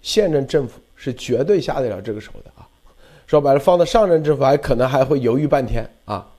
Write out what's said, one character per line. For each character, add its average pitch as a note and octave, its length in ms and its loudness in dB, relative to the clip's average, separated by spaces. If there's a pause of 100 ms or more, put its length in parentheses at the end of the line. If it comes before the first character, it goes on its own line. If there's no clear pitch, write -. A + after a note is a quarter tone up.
现 G3+ 320 0
任 C#3 140 0
政 C#3 200 -2
府 - 140 -16 (160)
是 - 160 -10
绝 B2 320 -2
对 F#3 160 0
下 - 180 -6
得 B2+ 120 -4
了 F#2+ 100 -8
这 G#2+ 140 -10
个 G#2+ 40 -10
手 - 140 -18 (100)
的 - 140 -20
啊。 - 100 -20 (600)
说 D3+ 120 2
白 C#3 140 4
了， C#3+ 60 4
放 F3 200 2
到 F3 60 4
上 G#3 240 2
任 D#3+ 160 2
政 D3+ 100 2
府 C3+ 80 -2
还 C3+ 140 4
可 - 180 0
能 B2 140 0
还 C3 160 2
会 C#3 160 0
犹 A#2 180 0
豫 D3+ 80 0
半 C#3 200 0
天 A2 200 -4 (200)
啊 G2 200 -10 (120)